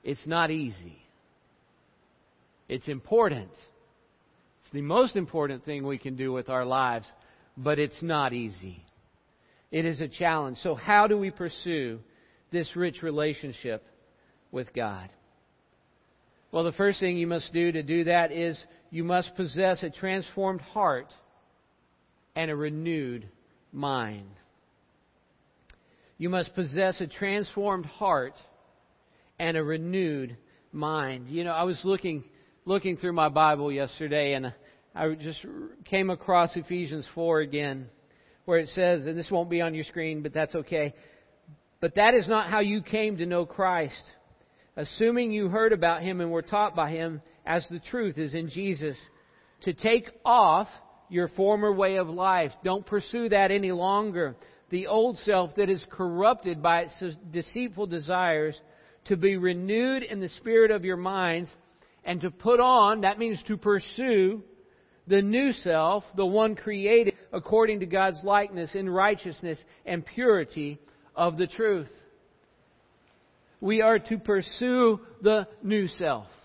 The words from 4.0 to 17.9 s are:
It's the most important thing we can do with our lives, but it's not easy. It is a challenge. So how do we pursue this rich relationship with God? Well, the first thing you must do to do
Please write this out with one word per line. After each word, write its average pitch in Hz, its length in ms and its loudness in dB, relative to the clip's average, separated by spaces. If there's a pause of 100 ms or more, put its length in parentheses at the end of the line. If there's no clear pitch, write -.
It's - 100 -20
the 143 100 -8
most 208 340 2
important 147 500 -2
thing 143 200 -8
we 139 120 -4
can 131 180 -10
do 131 160 -4
with 127 180 -6
our 127 140 0
lives, 123 440 -2 (500)
but 143 220 -2
it's 147 220 -4
not 151 300 -2
easy. 95 540 -10 (840)
It 160 160 -2
is 156 140 -4
a 156 80 -6
challenge. 156 520 -2
So 160 160 -2
how 208 320 4
do 208 100 4
we 196 120 -2
pursue 156 680 -6 (520)
this 170 240 -4
rich 175 260 -4
relationship 147 840 -4 (640)
with 123 240 -8
God? 98 360 -6 (1400)
Well, 165 120 0
the 170 80 0
first 196 300 0
thing 180 160 0
you 170 100 -2
must 170 240 -6
do 170 200 2
to 160 120 -4
do 165 220 0